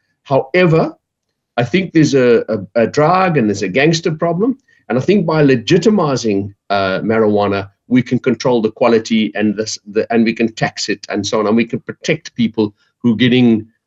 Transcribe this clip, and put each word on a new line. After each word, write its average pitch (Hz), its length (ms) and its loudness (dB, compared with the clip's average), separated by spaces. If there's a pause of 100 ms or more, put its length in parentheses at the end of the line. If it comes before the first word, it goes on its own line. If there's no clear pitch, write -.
(240)
However, 170 760 0 (600)
I 120 60 0
think 185 300 -2
there's 147 220 4
a, 123 280 4 (120)
a, - 20 -2 (260)
a 107 40 2
drug 170 500 0
and 113 120 2
there's 98 120 -4
a 95 80 -4
gangster 160 420 0 (120)
problem. 185 340 -2 (320)
And 117 80 -2
I 131 40 -2
think 190 260 0
by 156 160 2
legitimizing, 127 1120 0 (180)
uh, 98 300 -2
marijuana, 104 680 0 (180)
we 123 140 2
can 120 160 -2
control 123 460 -2
the 107 80 0
quality 113 640 0
and 104 220 -2
this, 107 280 -8
the, 104 260 -4
and 117 140 2
we 113 80 0
can 113 180 -2
tax - 380 -6
it - 200 -8
and 101 160 -6
so 110 140 -4
on. 104 80 -2
And 107 80 0
we 117 100 0
can 113 160 -8
protect - 520 -8
people 110 400 -2 (240)
who 120 160 0
are 101 120 -2
getting, 117 420 2 (200)